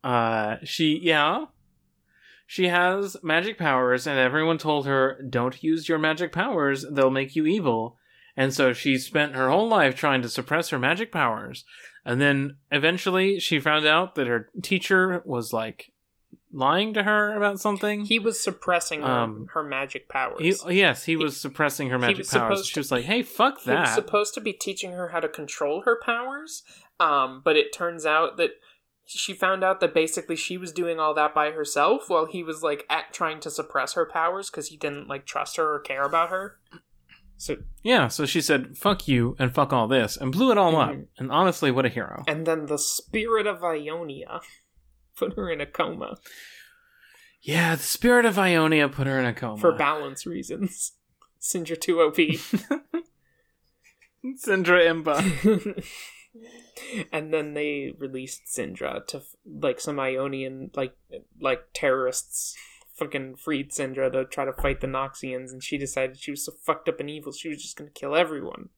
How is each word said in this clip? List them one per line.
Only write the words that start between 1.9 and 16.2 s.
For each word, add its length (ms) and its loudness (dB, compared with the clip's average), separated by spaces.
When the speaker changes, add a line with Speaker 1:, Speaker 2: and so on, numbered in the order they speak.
Speaker 1:
She 220 0
has 540 2
magic 360 0
powers, 480 2
and 120 0
everyone 400 4
told 280 0
her, 420 2
"Don't 340 -2
use 260 0
your 100 2
magic 340 0
powers, 580 0
they'll 200 6
make 260 -2
you 100 2
evil." 520 0
And 180 2
so 180 4
she 260 0
spent 360 0
her 160 2
whole 180 4
life 280 4
trying 260 2
to 60 -4
suppress 420 -2
her 80 -2
magic 320 0
powers. 540 -2
And 160 -2
then 360 2
eventually 720 2
she 200 0
found 240 2
out 300 4
that 140 0
her 200 0
teacher 640 2
was, 260 -4
like, 400 -6